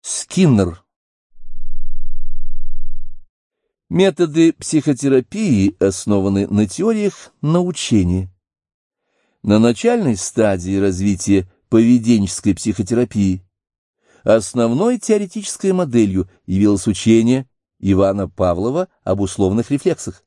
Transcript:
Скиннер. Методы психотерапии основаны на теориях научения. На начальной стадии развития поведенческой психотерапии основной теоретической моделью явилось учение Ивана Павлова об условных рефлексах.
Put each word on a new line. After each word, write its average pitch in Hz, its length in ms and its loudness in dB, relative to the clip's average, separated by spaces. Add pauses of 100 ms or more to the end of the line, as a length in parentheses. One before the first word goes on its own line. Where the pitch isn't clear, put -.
Скиннер. 104 800 -2 (3000)
Методы 165 640 2
психотерапии 135 1300 -2
основаны 98 680 -2
на 101 200 0
теориях 208 720 -4
научения. 113 880 -2 (1120)
На 104 160 0
начальной 127 600 0
стадии 98 580 -2
развития 98 760 -2 (200)
поведенческой 113 840 2
психотерапии 104 880 -4 (800)
основной 120 760 -2
теоретической 202 760 -4
моделью 113 560 0 (160)
явилось 98 420 0
учение 113 640 0 (300)
Ивана 98 500 -2
Павлова 101 600 -4 (140)
об 101 200 -4
условных 98 480 -2
рефлексах. 143 560 -6